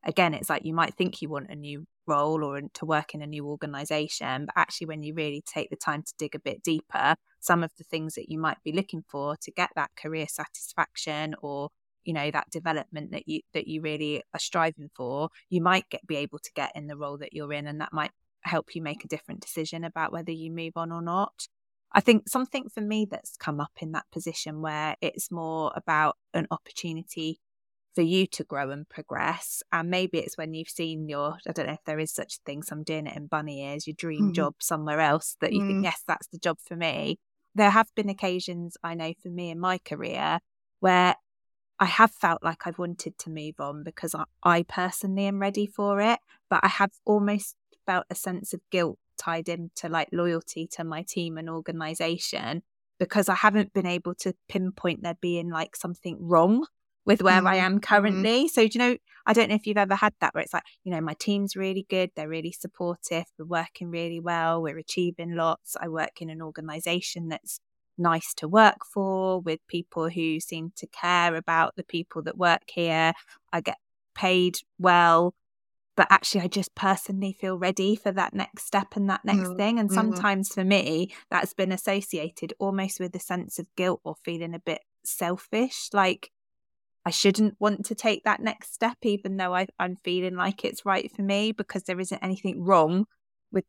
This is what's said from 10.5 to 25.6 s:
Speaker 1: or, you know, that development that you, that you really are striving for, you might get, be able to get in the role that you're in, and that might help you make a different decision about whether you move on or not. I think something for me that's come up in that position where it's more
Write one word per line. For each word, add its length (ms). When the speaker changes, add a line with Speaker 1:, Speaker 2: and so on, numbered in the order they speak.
Speaker 1:
or, 260
you 80
know, 180
that 200
development 600
that 160
you, 120
that 160
you 140
really 400
are 60
striving 540
for, 340
you 120
might 280
get, 160
be 100
able 220
to 160
get 200
in 120
the 100
role 220
that 160
you're 180
in, 140
and 140
that 120
might 200
help 320
you 80
make 220
a 40
different 320
decision 440
about 280
whether 200
you 180
move 260
on 140
or 120
not. 440
I 80
think 280
something 400
for 120
me 300
that's 260
come 240
up 200
in 120
that 180
position 520
where 400
it's 280
more 440